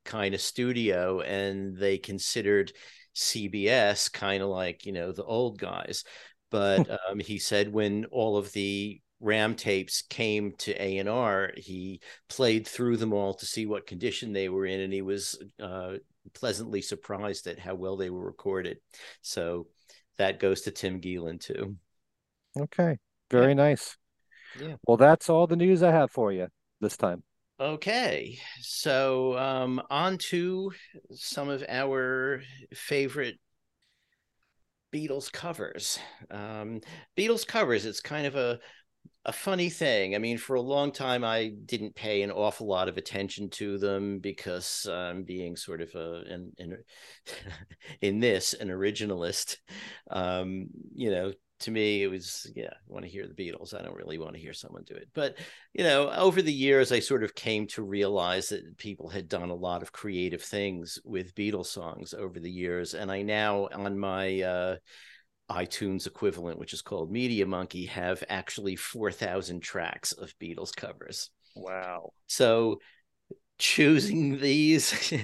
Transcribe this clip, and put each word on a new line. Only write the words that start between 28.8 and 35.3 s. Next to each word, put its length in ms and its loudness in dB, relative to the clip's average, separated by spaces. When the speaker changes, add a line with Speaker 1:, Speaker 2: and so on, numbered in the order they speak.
Speaker 1:
um, 520 0
on 280 2
to 440 -2
some 380 -6
of 200 -4
our 720 0
favorite 640 -2
Beatles 400 -4